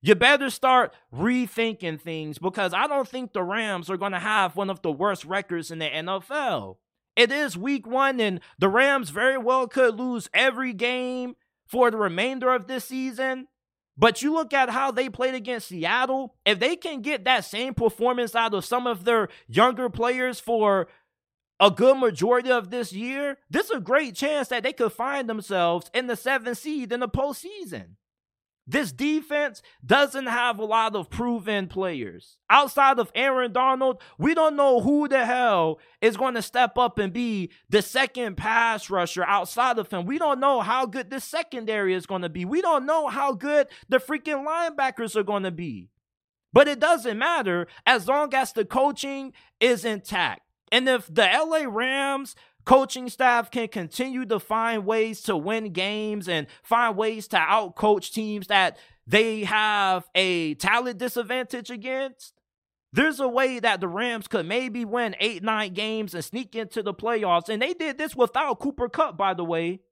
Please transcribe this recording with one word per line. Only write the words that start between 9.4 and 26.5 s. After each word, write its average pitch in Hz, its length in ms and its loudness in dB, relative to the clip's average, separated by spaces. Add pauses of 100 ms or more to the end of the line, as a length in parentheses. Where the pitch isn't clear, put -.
could 247 280 2
lose 247 380 -6
every 254 380 2
game 254 640 -4 (300)
for 240 260 4
the 220 60 -6
remainder 226 560 0
of 220 140 -2
this 262 180 -6
season. 262 640 -6 (500)
But 233 240 4
you 285 100 0
look 311 220 -2
at 262 160 4
how 269 220 0
they 254 180 -2
played 254 260 -2
against 240 320 -6
Seattle, 247 680 -2 (100)
if 196 140 4
they 285 180 0
can 302 240 -10
get 233 240 -4
that 247 180 2
same 247 300 -6
performance 240 640 0
out 226 180 0
of 190 100 -2
some 247 240 -2
of 202 160 -4
their 226 240 2 (220)
younger 240 400 2
players 247 500 -2
for 208 480 2 (720)
a 202 100 10
good 262 280 6
majority 240 520 2
of 233 200 2
this 214 240 -6
year, 269 440 -6 (120)
this 330 160 0
is - 100 -4
a 247 60 -6
great 247 340 0
chance 285 320 -2
that 240 160 -4
they 254 80 -2
could 240 220 -2
find 269 340 -4
themselves 180 680 -2
in 254 140 -2
the 233 80 -2
seventh 247 440 -2